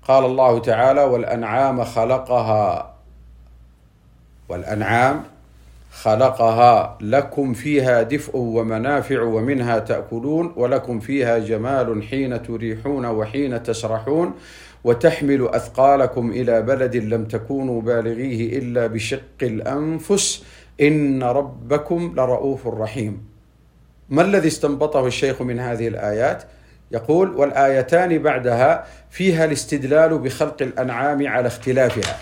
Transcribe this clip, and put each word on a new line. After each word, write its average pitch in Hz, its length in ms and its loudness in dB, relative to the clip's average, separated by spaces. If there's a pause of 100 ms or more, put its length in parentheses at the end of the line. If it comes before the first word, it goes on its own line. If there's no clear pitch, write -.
قال 135 220 4
الله 127 340 4
تعالى: 123 460 4
"والأنعام 123 800 0
خلقها، 113 1080 0 (1500)
والأنعام 110 720 0 (720)
خلقها 117 1080 4
لكم 135 540 0
فيها 127 480 2
دفء 143 340 -4
ومنافع 117 840 -2
ومنها 117 560 0
تأكلون 139 760 -4
ولكم 123 440 -2
فيها 120 380 0
جمال 113 640 -2
حين 127 400 -4
تريحون 117 640 -6
وحين 117 560 -4
تسرحون 117 720 -2 (500)
وتحمل 143 640 2
أثقالكم 127 840 2
إلى 117 320 2
بلد 127 340 0
لم 110 280 -2
تكونوا 120 580 -4
بالغيه 117 760 -2
إلا 120 280 0
بشق 113 360 -4 (200)
الأنفس 151 1000 -2 (360)
إن 143 420 2
ربكم 139 920 -2
لرؤوف 131 500 -2
رحيم". 107 640 -6 (800)
ما 143 140 2
الذي 190 260 4
استنبطه 143 580 0
الشيخ 135 360 -2
من 123 180 -4
هذه 117 280 -4
الآيات؟ 107 540 -2 (500)
يقول: 160 440 0
"والآيتان 139 840 2
بعدها 127 680 2 (260)
فيها 170 340 2
الاستدلال 151 720 2
بخلق 131 440 -4
الأنعام 131 640 -2
على 123 200 0
اختلافها". 120 760 0